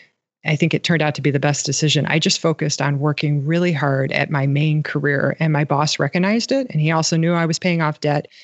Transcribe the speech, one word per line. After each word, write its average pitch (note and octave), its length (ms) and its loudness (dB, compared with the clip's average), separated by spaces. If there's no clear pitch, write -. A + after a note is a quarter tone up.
I D3+ 120 0
think D#3+ 180 2
it - 100 -2
turned E3 200 0
out D3+ 120 2
to C#3+ 60 -8
be D3 100 2
the C3+ 80 0
best C#3+ 280 0
decision. C#3+ 400 0
I D3+ 120 2
just - 220 -2
focused D#3 400 -2
on C#3+ 180 0
working D3 460 0
really F3 260 2
hard C3+ 400 0
at - 200 0
my C#3 140 0
main D3+ 380 2
career, C#3+ 560 0
and D#3 140 2
my D3 100 2
boss C#3+ 360 0
recognized F#3 520 0
it. C4+ 200 0
And D#3 100 0
he D#3 100 2
also D#3+ 240 0
knew E3 180 2
I E3+ 120 0
was D#3+ 140 -2
paying E3+ 220 0
off D3+ 200 -2
debt, D3 260 -2